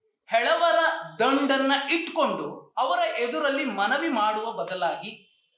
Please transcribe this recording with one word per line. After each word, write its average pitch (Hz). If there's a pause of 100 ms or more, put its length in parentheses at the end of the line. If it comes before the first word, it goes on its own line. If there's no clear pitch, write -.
(260)
ಹೆಳವರ 320 (400)
ದಂಡನ್ನ 269 (220)
ಇಟ್ಕೊಂಡು 226
ಅವರ 330
ಎದುರಲ್ಲಿ 277
ಮನವಿ 233
ಮಾಡುವ 214
ಬದಲಾಗಿ 180 (180)